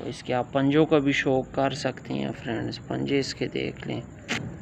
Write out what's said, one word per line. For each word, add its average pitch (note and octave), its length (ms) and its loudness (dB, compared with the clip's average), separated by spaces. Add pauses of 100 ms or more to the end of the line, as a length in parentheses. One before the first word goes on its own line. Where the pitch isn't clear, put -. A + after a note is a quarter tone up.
इसके - 260 -4
आप B2 200 0
पंजों C#3 320 6
का D#3 140 6
भी C#3 140 4
शौक C3 420 2
कर C3+ 200 2
सकते - 380 -6
हैं C#3 200 -2
friends, A#2 460 -4
पंजे C#3 400 0
इसके - 280 -2
देख - 400 -4
लें, A#2+ 140 -4 (600)